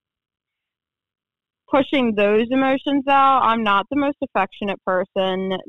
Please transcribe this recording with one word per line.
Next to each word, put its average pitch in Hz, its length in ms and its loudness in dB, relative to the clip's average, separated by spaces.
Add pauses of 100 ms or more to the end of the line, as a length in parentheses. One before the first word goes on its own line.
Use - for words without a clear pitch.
(1700)
pushing 254 480 0
those 208 340 2
emotions 269 580 0
out. 269 340 4
I'm 226 220 0
not 196 260 0
the 277 80 -2
most 285 260 -2
affectionate 196 600 -6
person. 190 720 -2 (120)